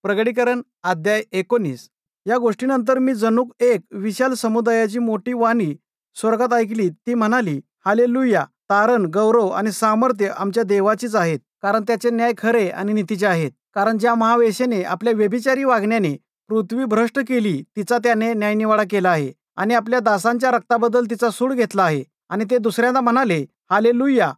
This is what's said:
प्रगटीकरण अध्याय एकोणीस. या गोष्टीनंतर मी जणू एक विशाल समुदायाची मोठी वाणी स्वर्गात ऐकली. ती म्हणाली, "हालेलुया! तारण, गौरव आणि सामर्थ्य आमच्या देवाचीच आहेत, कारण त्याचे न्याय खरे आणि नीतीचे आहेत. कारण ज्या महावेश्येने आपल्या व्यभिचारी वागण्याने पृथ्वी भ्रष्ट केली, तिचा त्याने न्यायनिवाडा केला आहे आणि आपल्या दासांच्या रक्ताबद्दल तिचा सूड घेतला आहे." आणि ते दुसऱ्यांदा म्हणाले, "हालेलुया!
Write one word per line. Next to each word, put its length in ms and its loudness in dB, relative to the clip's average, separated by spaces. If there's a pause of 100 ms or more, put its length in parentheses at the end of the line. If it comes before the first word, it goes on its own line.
प्रगटीकरण 600 0 (200)
अध्याय 400 0 (100)
एकोणीस. 560 -2 (380)
या 100 0
गोष्टीनंतर 640 0
मी 160 0
जणू 300 0 (160)
एक 200 2 (120)
विशाल 420 -2
समुदायाची 640 0
मोठी 340 -4
वाणी 440 0 (380)
स्वर्गात 380 0
ऐकली. 380 0
ती 240 -6
म्हणाली, 460 0 (240)
"हालेलुया! 600 2
तारण, 680 0
गौरव 340 2
आणि 240 -4
सामर्थ्य 540 0
आमच्या 360 -2
देवाचीच 520 0
आहेत, 240 0 (240)
कारण 200 0
त्याचे 280 -2
न्याय 280 0
खरे 300 0
आणि 240 -4
नीतीचे 340 -2
आहेत. 240 0 (240)
कारण 240 0
ज्या 160 2
महावेश्येने 680 2
आपल्या 340 -2
व्यभिचारी 480 0
वागण्याने 520 0 (320)
पृथ्वी 360 -2
भ्रष्ट 340 0 (100)
केली, 340 0 (140)
तिचा 220 -2
त्याने 360 0
न्यायनिवाडा 560 0
केला 200 2
आहे 220 0 (240)
आणि 180 0
आपल्या 260 0
दासांच्या 500 0
रक्ताबद्दल 540 0
तिचा 260 -2
सूड 220 -2
घेतला 320 0
आहे." 200 0 (240)
आणि 220 -4
ते 80 2
दुसऱ्यांदा 420 0
म्हणाले, 460 0 (240)
"हालेलुया! 680 2